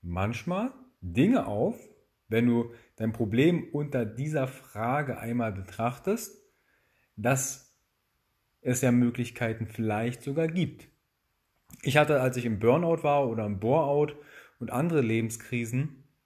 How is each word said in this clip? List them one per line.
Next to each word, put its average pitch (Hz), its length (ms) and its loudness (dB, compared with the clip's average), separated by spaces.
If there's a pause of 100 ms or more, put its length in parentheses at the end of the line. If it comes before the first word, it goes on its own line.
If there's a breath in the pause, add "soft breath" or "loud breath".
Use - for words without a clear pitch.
manchmal 113 720 -2 (300)
Dinge 139 440 2
auf, 113 320 -2 (500)
wenn 117 180 2
du 117 260 2 (240 loud breath)
dein 113 160 -2
Problem 123 600 2
unter 139 340 -2
dieser 135 420 -4
Frage 127 680 -4
einmal 117 340 -2
betrachtest, 120 920 -4 (720)
dass 131 480 -2 (1000)
es 127 160 2
ja 131 100 4
Möglichkeiten 120 760 0
vielleicht 110 560 -4
sogar 160 260 -2
gibt. 165 400 -4 (960)
Ich 135 140 2
hatte, 147 240 4
als 127 160 0
ich 120 100 -4
im 110 120 0
Burnout 160 440 4
war 143 260 2
oder 110 160 -2
im 104 160 -4
Bore-out 147 560 2 (420 loud breath)
und 113 140 -8
andere 151 300 2
Lebenskrisen 117 1000 -2 (220)